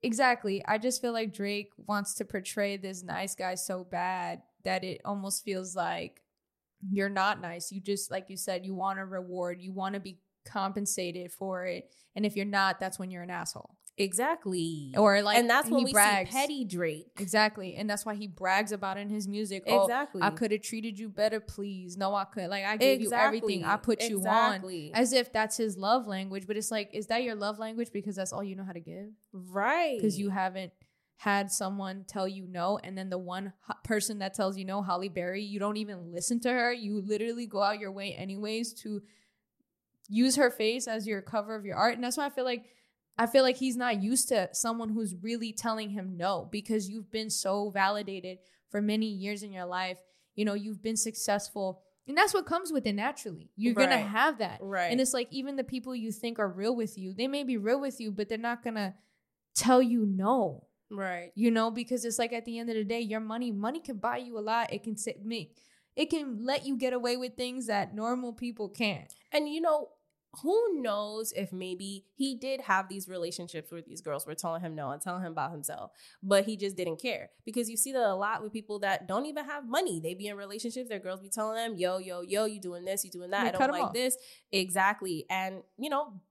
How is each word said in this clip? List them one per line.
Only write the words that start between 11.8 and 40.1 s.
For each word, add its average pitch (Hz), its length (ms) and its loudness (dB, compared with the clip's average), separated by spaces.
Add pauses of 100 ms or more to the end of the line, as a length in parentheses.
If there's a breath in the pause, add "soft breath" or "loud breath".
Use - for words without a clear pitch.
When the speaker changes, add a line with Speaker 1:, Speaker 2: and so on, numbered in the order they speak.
Speaker 1:
And 208 100 2
if 208 100 0
you're 202 80 0
not, 196 360 2
that's 190 180 -4
when 185 140 -8
you're 175 100 -10
an 175 80 -10
asshole. - 460 -8 (220)
Speaker 2:
Exactly. 185 960 0
Speaker 1:
Or, 202 280 8
like, 208 160 6
Speaker 2:
And 240 100 6
that's 247 220 6
when 247 80 6
Speaker 1:
he 240 80 6
Speaker 2:
we 269 80 -2
Speaker 1:
brags. 202 360 8
Speaker 2:
see 247 60 -2
petty 277 300 0
Drake. 170 400 -2 (120)
Speaker 1:
Exactly. 208 580 2
And 208 120 -4
that's 208 160 -2
why 214 100 -4
he 208 120 -6
brags 190 440 2
about 196 280 -2
it - 20 -6
in 208 80 -6
his 214 180 -2
music. 196 400 -4
"Oh, 214 180 8
Speaker 2:
Exactly. 247 380 0
Speaker 1:
I 196 60 6
could 208 240 2
have 208 80 2
treated 220 380 -6
you 220 100 -8
better, 208 320 2
please. 190 560 -8
No, 196 180 0
I 196 120 2
could. 185 240 -6
Like, 196 160 -2
I 214 100 0
gave 262 240 6
Speaker 2:
Exactly. 220 380 4
Speaker 1:
you - 0 -
everything. 202 260 0
I 208 140 2
put 214 240 2
you 220 160 0
Speaker 2:
Exactly. 190 760 2
Speaker 1:
on." 226 60 4
As 247 140 4
if 247 180 4
that's 220 240 2
his 214 220 0
love 214 280 4
language. 190 400 -6
But 208 120 -2
it's 214 120 -2
like, 208 220 -2
is 208 140 -4
that 233 160 2
your 233 140 -2
love 208 220 -2
language 226 320 -4
because 202 260 -4
that's 190 180 -4
all 202 100 -4
you 196 100 -6
know 190 100 -8
how 185 80 -8
to 170 80 -10
give? 180 320 -12 (200)
Speaker 2:
Right. 220 680 0
Speaker 1:
'Cause 196 200 4
you 202 100 0
haven't 190 460 -2 (420)
had 202 340 2
someone 196 560 -4
tell 190 220 -2
you 190 180 -8
no, 180 300 0
and 190 220 -8
then 190 100 -6
the 185 80 -2
one 185 460 -6
ho-, - 200 -8
person 208 360 -2
that 185 160 -4
tells 190 240 0
you 190 80 -6
no, 196 160 -2
Halle 185 260 -2
Berry, 180 340 -4
you 202 160 -6
don't 208 200 0
even 185 340 -8
listen 180 280 0
to 247 100 0
her. 240 200 4
You 214 300 -2
literally 220 460 -2
go 202 160 0
out 208 160 4
your 202 140 -8
way 196 200 -6
anyways 214 720 -4
to 208 200 -6 (1080 soft breath)
use 247 280 6